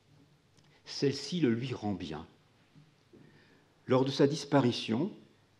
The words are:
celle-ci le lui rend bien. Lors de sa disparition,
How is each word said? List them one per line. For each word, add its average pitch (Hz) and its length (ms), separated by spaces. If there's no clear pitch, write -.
celle-ci - 560
le 131 100
lui 120 240
rend 104 200
bien. 80 300
Lors 127 180
de 135 60
sa 139 180
disparition, 135 840